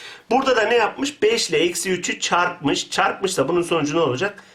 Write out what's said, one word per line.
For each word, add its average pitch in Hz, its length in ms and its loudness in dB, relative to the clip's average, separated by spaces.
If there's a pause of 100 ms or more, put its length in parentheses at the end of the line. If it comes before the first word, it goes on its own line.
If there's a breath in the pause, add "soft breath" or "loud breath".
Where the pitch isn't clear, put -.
(300 loud breath)
Burada 254 260 2
da 220 60 4
ne 220 120 2
yapmış? 240 480 0
Beş 226 280 2
ile 156 80 2
eksi 175 320 0
üçü 180 300 -4
çarpmış. 175 680 0
Çarpmışsa 190 580 0
bunun 170 140 2
sonucu 156 340 0
ne 170 40 2
olacak? 156 420 -2 (120)